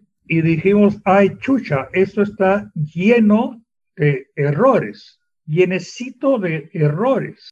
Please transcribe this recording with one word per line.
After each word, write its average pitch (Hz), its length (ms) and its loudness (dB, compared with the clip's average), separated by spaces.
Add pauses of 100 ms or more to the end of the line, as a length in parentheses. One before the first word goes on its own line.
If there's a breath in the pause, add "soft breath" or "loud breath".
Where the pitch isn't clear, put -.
(280)
y 165 140 0
dijimos, 196 600 0
"Ay, 196 340 2
chucha, 151 540 -2
esto 196 300 0
está 202 520 -2
lleno 208 840 2 (360)
de 147 400 -2
errores, 147 840 0 (280)
llenecito 185 920 -2
de 160 340 -6
errores". 170 800 -2